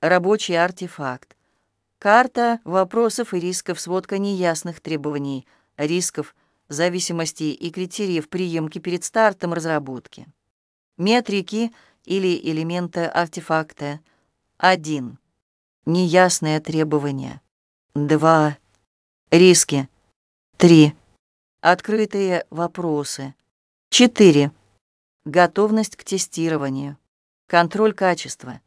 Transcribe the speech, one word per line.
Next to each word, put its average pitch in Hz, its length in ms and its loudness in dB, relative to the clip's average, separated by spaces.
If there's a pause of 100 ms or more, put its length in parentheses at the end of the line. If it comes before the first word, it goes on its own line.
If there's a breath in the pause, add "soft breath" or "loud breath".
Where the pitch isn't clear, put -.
Рабочий 180 540 0
артефакт. 170 800 -6 (640)
Карта 233 640 2
вопросов 208 720 -2
и 180 40 0
рисков, 180 420 -6
сводка 185 380 -6
неясных 180 640 -4
требований, 143 680 -6 (300)
рисков, 151 580 -4 (340)
зависимостей 165 840 -4
и - 180 -10
критериев 185 580 -6
приемки 165 520 -6
перед 175 240 -6
стартом 202 480 -2
разработки. 151 760 -6 (720)
Метрики 214 720 -2 (320 soft breath)
или 185 320 -2
элементы 170 680 -4
артефакта. 160 960 -6 (560)
Один. 151 640 -2 (680)
Неясные 175 720 2
требования. 147 840 -4 (540)
Два. 151 640 2 (720)
Риски. 165 580 6 (680)
Три. 160 400 8 (640)
Открытые 196 880 0
вопросы. 151 840 -6 (520)
Четыре. 175 640 6 (720)
Готовность 202 720 0
к - 80 -20
тестированию. 143 960 -6 (480)
Контроль 202 480 0
качества. 170 720 -4